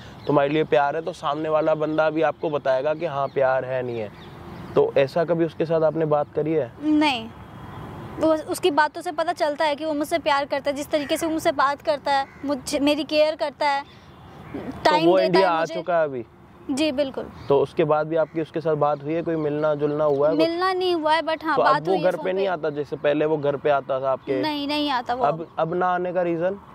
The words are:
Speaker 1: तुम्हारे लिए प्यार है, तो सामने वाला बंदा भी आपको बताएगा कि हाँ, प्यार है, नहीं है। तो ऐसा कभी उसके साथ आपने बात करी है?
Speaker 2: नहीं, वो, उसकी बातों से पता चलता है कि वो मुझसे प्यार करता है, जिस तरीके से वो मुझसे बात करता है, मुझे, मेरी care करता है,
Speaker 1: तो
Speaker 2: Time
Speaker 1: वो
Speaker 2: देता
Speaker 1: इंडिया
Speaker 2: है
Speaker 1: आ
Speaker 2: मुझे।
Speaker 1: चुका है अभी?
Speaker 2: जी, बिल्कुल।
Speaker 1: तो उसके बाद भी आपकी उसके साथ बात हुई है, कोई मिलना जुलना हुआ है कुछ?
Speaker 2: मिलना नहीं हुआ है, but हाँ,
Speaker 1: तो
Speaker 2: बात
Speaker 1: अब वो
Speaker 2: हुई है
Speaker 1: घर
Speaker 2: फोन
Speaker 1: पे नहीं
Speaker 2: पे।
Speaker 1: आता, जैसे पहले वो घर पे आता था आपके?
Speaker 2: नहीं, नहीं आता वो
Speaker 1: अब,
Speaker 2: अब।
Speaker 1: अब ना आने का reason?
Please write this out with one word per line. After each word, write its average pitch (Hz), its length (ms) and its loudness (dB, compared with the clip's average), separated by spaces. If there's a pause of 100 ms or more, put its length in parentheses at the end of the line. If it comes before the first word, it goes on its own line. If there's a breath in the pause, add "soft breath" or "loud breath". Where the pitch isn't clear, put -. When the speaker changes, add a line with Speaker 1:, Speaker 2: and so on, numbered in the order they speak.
(280 loud breath)
Speaker 1:
तुम्हारे 143 220 4
लिए 156 140 2
प्यार 143 320 2
है, 165 60 -4
तो 170 120 -8
सामने 156 360 -4
वाला 156 260 2
बंदा 156 340 0
भी 156 120 0
आपको 156 280 0
बताएगा 139 440 0
कि 160 120 -4
हाँ, 139 220 -2
प्यार 131 380 2
है, 127 180 -4
नहीं 120 160 -6
है। 104 120 -8 (640)
तो - 220 4
ऐसा 143 280 2
कभी 165 200 0
उसके 160 200 -2
साथ 160 160 0
आपने 160 240 2
बात 147 300 2
करी 151 180 0
है? 131 180 0 (120)
Speaker 2:
नहीं, 294 460 2 (880)
वो, 311 160 4
उसकी 330 360 -2
बातों 302 300 0
से 349 100 -6
पता 330 220 -2
चलता 320 320 0
है 294 100 0
कि 302 100 -6
वो 311 80 -2
मुझसे 302 260 -2
प्यार 285 260 0
करता 285 240 -2
है, 277 80 -4
जिस 294 140 -8
तरीके 302 260 0
से 339 80 -4
वो 320 60 -2
मुझसे 320 200 0
बात 285 300 0
करता 285 300 -2
है, 277 160 0 (180)
मुझे, 277 340 -4
मेरी 294 240 2
care 302 320 2
करता 302 340 -2
है, 277 140 -2
Speaker 1:
तो - 1080 -6
Speaker 2:
Time 311 140 4
Speaker 1:
वो 190 120 8
Speaker 2:
देता 185 80 4
Speaker 1:
इंडिया - 240 6
Speaker 2:
है 170 60 2
Speaker 1:
आ 160 40 2
Speaker 2:
मुझे। 160 140 -2
Speaker 1:
चुका 170 240 0
है 160 60 4
अभी? 131 220 -4 (460)
Speaker 2:
जी, 294 200 0
बिल्कुल। 262 340 -2 (240)
Speaker 1:
तो 139 100 6
उसके 139 240 0
बाद 151 240 2
भी 160 80 -4
आपकी 160 260 0
उसके 151 200 -6
साथ 156 140 0
बात 147 280 0
हुई 151 100 -4
है, 170 80 -2
कोई 165 140 -2
मिलना 151 400 0
जुलना 147 280 0
हुआ 147 260 4
है - 80 2
कुछ? 320 100 4
Speaker 2:
मिलना 359 260 0
नहीं 359 220 0
हुआ 311 180 0
है, 330 80 2
but 311 220 -4
हाँ, 311 120 0
Speaker 1:
तो - 80 2
Speaker 2:
बात - 120 4
Speaker 1:
अब 294 60 -2
वो 156 60 -6
Speaker 2:
हुई 185 100 2
है 180 140 2
Speaker 1:
घर 175 40 -4
Speaker 2:
फोन 180 100 -8
Speaker 1:
पे 185 80 -2
नहीं 190 120 0
Speaker 2:
पे। 190 60 0
Speaker 1:
आता, 160 180 -2
जैसे 147 260 -6
पहले 147 300 2
वो 156 120 2
घर 143 180 0
पे 139 140 0
आता 135 320 0
था 135 100 0
आपके? 135 300 -2
Speaker 2:
नहीं, 294 260 -4
नहीं 294 220 -2
आता 247 240 -4
वो 254 120 0
Speaker 1:
अब, 160 160 0
Speaker 2:
अब। 160 60 -10 (120)
Speaker 1:
अब 165 140 0
ना 180 140 0
आने 180 260 0
का 180 80 0
reason? 175 380 -2 (160)